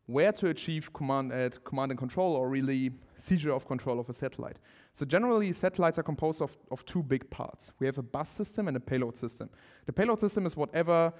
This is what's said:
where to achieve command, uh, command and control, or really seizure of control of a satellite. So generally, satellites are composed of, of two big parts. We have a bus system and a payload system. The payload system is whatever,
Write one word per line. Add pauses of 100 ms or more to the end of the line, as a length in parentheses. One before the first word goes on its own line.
where
to
achieve
command,
uh, (140)
command
and
control,
or
really (240)
seizure
of
control
of
a
satellite. (360)
So
generally,
satellites
are
composed
of, (140)
of
two
big
parts.
We
have
a
bus
system
and
a
payload
system. (340)
The
payload
system
is
whatever,